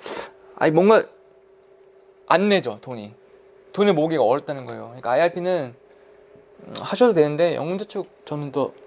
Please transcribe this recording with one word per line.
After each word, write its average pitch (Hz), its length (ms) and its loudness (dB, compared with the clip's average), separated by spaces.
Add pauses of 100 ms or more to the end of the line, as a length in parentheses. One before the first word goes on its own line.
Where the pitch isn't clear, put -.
(560)
아니, 160 160 2
뭔가 196 320 6 (1200)
안 185 220 2
내죠, 127 320 0
돈이. 110 320 -14 (600)
돈을 202 200 2
모으기가 156 300 2
어렵다는 135 420 0
거예요. 113 220 -12
그러니까 120 240 -8
아이알피는, 170 640 0 (840)
음, - 200 -20
하셔도 233 320 2
되는데 151 440 2
연금저축 190 520 -8 (160)
저는 147 280 -8
더 139 200 -2 (140)